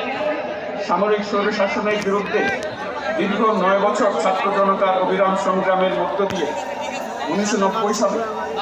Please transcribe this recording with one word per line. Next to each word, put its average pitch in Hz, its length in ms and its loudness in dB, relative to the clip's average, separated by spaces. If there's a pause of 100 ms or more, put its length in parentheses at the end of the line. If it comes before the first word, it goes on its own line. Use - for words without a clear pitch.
(880)
সামরিক 208 360 2
স্বৈরশাসনের 208 800 0
বিরুদ্ধে 196 440 0 (680)
দীর্ঘ 190 240 0
নয় 190 380 4
বছর 208 320 2 (120)
ছাত্র 196 360 0
জনতার 190 440 2
অবিরাম 190 420 2
সংগ্রামের 185 560 2
মধ্য 175 240 0
দিয়ে 185 220 -2 (840)
উনিশশো 202 280 0
নব্বই 208 380 2
সালে 208 240 2 (440)